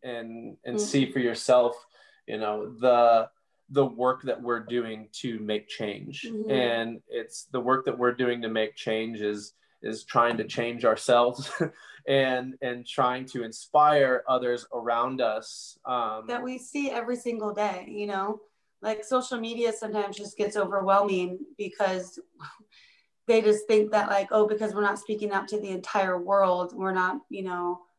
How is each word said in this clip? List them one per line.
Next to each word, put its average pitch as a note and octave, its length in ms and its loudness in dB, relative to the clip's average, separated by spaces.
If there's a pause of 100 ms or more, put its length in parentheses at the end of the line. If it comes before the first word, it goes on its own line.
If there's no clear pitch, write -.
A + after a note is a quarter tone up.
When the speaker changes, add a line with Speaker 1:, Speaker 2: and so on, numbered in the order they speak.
Speaker 1:
and, A#2 600 -12
and A#2 160 -4
see C3+ 220 2
Speaker 2:
Mm-hmm. B2+ 100 -4
Speaker 1:
for C3 60 -2
yourself, A#2+ 560 4 (520)
you A2 120 -8
know, G#2+ 400 -6
the, A#2+ 500 6 (400)
the C#3 160 4
work B2+ 380 0
that B2 180 -4
we're A#2+ 200 -2
doing A2+ 460 -4 (140)
to A2+ 180 -6
make G#2+ 280 -4
change. - 600 -8
Speaker 2:
Mm-hmm. G#3+ 240 -6
Speaker 1:
And A#2 560 0
it's - 380 -8
the C3 160 -4
work B2 240 2
that B2 120 -2
we're B2 160 4
doing A#2+ 280 0
to A2+ 80 -4
make A2 260 -2
change A2+ 460 -4
is, G#2 320 -4 (280)
is A2 220 -8
trying A#2+ 340 2
to A2 60 -2
change A#2+ 400 -4
ourselves A#2+ 680 2 (320)
<laughs> - 260 -18
and, C3 540 0
and B2 240 -6
trying C3 420 0
to B2 160 -6
inspire C#3 840 4
others B2 460 0
around A#2+ 480 0
us. - 640 -4
Um, A2+ 420 -4
Speaker 2:
That A#3+ 160 -6
we B3+ 140 -8
see C#4 320 -6
every A#3+ 260 -4
single A3+ 380 -4
day, G#3 340 -4
you G#3 200 -8
know, G3+ 340 -4 (400)
like, G#3+ 240 -6
social B3+ 340 -2
media A#3 320 -2
sometimes G#3 460 -4
just G3+ 200 -14
gets G#3 200 -2
overwhelming G3 840 2 (180)
because F#3+ 640 -4 (200)
<laughs> D3 80 -18 (800)
they A3+ 140 6
just G#3+ 260 4
think G#3+ 240 6
that, G#3 180 4
like, G3 220 2
"Oh, G#3+ 160 6
because G#3+ 260 -2
we're G3+ 100 0
not G3+ 160 0
speaking G#3 320 -4
out G3 180 -2
to G#3+ 100 -2
the G3+ 120 -8
entire F#3 460 0
world, F3+ 560 2
we're F#3+ 200 -2
not, F#3 240 0 (120)
you G3 140 -8
know F3+ 380 -4 (180)